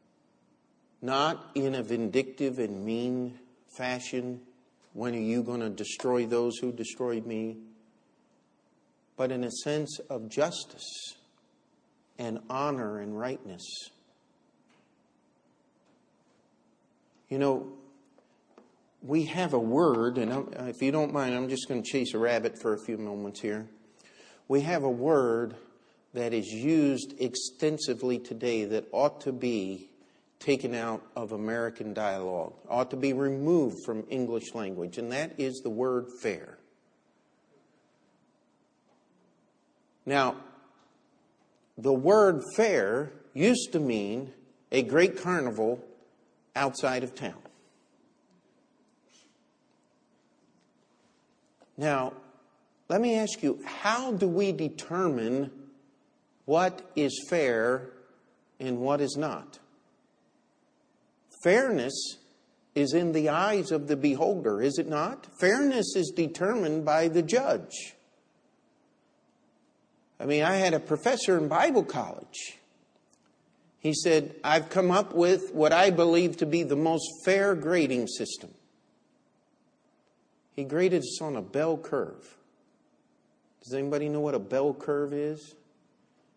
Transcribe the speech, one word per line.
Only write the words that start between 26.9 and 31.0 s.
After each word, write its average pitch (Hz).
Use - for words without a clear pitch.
extensively 127
today 117
that 107
ought 143
to 147
be 110
taken 131
out 117